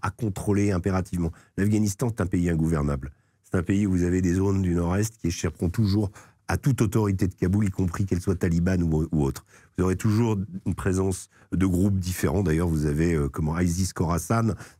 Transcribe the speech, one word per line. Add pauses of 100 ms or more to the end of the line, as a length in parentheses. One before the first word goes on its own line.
à
contrôler
impérativement. (260)
L'Afghanistan,
c'est
un
pays
ingouvernable. (400)
C'est
un
pays
où
vous
avez
des
zones
du
Nord-Est
qui
échapperont
toujours (360)
à
toute
autorité
de
Kaboul,
y
compris
qu'elle
soit
talibane
ou,
ou
autre. (320)
Vous
aurez
toujours (280)
une
présence (220)
de
groupes
différents.
D'ailleurs,
vous
avez,
euh,
comment,
isis
Khorasan, (240)